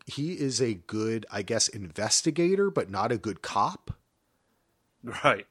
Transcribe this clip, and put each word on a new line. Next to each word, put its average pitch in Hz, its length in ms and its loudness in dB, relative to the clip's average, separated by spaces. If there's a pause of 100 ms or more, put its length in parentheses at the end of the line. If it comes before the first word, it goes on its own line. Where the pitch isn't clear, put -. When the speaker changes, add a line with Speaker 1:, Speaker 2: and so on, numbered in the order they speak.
Speaker 1:
he 156 280 -4
is 131 280 0
a 117 120 2
good, 110 560 -2
I 104 120 -4
guess, 110 260 2
investigator, 165 1000 2
but 107 200 0
not 101 220 0
a 113 60 2
good 98 240 -4
cop. 135 480 0 (1120)
Speaker 2:
Right, 117 480 0